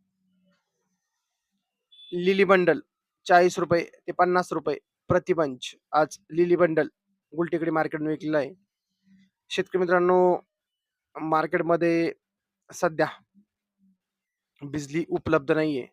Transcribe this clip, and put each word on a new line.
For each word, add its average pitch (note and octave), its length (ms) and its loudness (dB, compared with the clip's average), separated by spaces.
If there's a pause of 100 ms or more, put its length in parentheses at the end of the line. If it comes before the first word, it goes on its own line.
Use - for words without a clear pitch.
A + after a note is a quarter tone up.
(2250)
लिली G3 200 2
बंडल F3 360 4 (460)
चाळीस F3+ 340 6
रुपये E3+ 300 -2 (180)
ते F3 40 -8
पन्नास F3+ 420 0
रुपये D3+ 240 -6 (300)
प्रति F3 260 0
बंच C#3+ 420 -4 (160)
आज D3+ 260 0 (140)
लिली F3 240 2
बंडल D#3+ 320 0 (500)
गुलटेकडी E3 340 -4
मार्केटमध्ये D#3 400 -4
विकलेला D3+ 260 -4
आहे. C#3+ 160 -4 (960)
शेतकरी - 280 -6
मित्रांनो, F3+ 600 2 (840)
मार्केटमध्ये E3 920 -2 (600)
सध्या D#3 340 -4 (1500)
बिजली C#3+ 480 -8
उपलब्ध D#3+ 420 -2
नाहीये. D3+ 420 -2